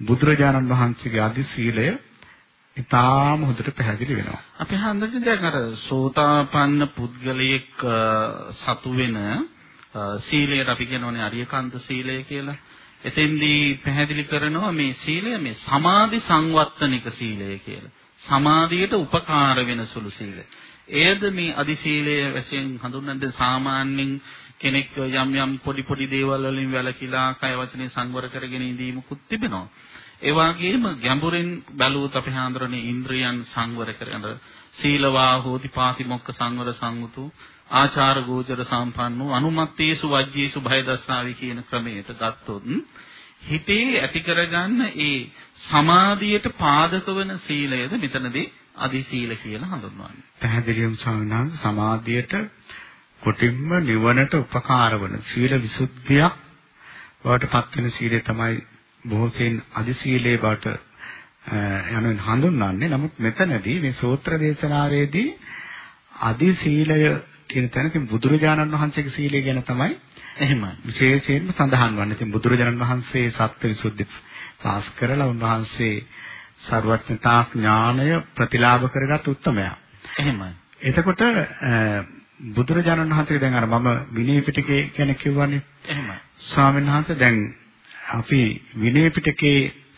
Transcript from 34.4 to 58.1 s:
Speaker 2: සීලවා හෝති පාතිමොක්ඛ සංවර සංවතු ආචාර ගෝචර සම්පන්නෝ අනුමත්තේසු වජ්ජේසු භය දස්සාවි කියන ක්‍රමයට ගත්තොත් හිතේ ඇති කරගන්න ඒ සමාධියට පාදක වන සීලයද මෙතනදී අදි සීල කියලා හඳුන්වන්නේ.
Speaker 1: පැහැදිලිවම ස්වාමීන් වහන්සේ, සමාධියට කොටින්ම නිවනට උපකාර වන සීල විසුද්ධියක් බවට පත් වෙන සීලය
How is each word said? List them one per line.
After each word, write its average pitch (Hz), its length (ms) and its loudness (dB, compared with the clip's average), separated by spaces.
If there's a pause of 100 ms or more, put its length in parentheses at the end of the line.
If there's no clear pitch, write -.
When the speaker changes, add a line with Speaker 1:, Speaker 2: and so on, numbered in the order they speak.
Speaker 2:
සීලවා 135 680 4
හෝති 131 300 -4
පාතිමොක්ඛ 127 640 -2
සංවර 120 400 -4
සංවතු 117 520 -8 (440)
ආචාර 135 540 4
ගෝචර 127 400 -4
සම්පන්නෝ 123 720 -2
අනුමත්තේසු 160 760 0
වජ්ජේසු 139 520 0
භය 135 220 2
දස්සාවි 123 520 -4
කියන 123 280 -8
ක්‍රමයට 117 480 -8
ගත්තොත් 113 540 -6 (760)
හිතේ 202 460 -2 (100)
ඇති - 240 -2
කරගන්න 170 600 0 (180)
ඒ 147 200 0 (420)
සමාධියට 196 920 4
පාදක 165 540 2
වන 196 300 -4
සීලයද 139 580 -4
මෙතනදී 131 500 -4 (260)
අදි 131 300 -4
සීල 120 320 -4
කියලා 110 340 -8
හඳුන්වන්නේ. 101 560 -12 (120)
Speaker 1:
පැහැදිලිවම 113 580 0
ස්වාමීන් 107 360 -2
වහන්සේ, 143 300 -2
සමාධියට 113 760 0 (840)
කොටින්ම 120 500 2 (100)
නිවනට 120 540 4
උපකාර 123 600 2
වන 104 260 -4
සීල 127 360 0
විසුද්ධියක් 135 760 2 (840)
බවට 123 320 2
පත් 120 240 2
වෙන 120 160 -2
සීලය 117 300 0